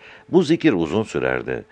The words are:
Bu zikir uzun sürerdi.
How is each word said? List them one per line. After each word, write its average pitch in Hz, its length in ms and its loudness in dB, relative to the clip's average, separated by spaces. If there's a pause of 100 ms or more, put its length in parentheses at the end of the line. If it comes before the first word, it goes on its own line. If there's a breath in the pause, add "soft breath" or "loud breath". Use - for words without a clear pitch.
(300 loud breath)
Bu 170 140 4
zikir 156 300 2
uzun 85 300 0
sürerdi. 64 680 -4